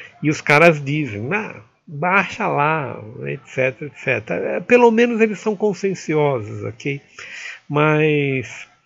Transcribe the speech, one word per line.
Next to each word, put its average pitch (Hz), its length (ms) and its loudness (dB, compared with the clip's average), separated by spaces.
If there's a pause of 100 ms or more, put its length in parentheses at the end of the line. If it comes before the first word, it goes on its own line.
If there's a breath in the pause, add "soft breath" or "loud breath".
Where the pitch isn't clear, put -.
(220 loud breath)
E 143 80 2
os 151 100 -2
caras 151 420 6
dizem, 135 500 -4
"Ah, 208 280 -6 (260)
baixa 180 600 0
lá", 147 560 -2 (240)
et 139 200 -6
cetera, 131 460 -4
et - 80 -20
cetera. 127 560 -4
É, 214 40 -4
pelo 240 300 6
menos 233 300 2
eles 214 200 0
são 214 160 -4
conscienciosos, 147 1080 -2
ok? 139 360 -8 (680 loud breath)
Mas 147 1000 0 (200)